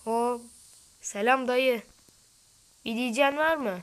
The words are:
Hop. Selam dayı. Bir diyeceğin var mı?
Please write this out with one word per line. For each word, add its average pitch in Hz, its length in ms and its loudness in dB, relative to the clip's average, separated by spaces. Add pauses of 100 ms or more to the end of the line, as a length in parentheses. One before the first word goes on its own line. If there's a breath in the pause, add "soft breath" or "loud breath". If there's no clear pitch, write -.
Hop. 233 380 -2 (600)
Selam 247 460 0
dayı. 247 340 2 (1040)
Bir 226 100 -6
diyeceğin 254 420 0
var 311 200 2
mı? 202 260 -4